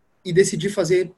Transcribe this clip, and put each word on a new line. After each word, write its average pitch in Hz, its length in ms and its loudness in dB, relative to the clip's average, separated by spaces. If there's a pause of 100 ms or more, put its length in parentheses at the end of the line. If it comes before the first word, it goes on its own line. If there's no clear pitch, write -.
(240)
e 180 80 -6
decidi 190 380 2
fazer 180 480 -2